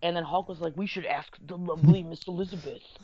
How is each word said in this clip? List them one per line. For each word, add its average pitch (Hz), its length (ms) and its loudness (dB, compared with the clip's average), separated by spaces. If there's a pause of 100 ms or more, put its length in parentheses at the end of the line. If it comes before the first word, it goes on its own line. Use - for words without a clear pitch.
And 175 140 0
then 170 80 -2
Hulk 175 240 -2
was 180 120 -10
like, 160 160 -4
We 185 100 -4
should 185 200 -6
ask - 380 -6
the 175 140 -12
lovely 170 440 6
Miss 165 260 -12
Elizabeth. 175 540 -8 (220)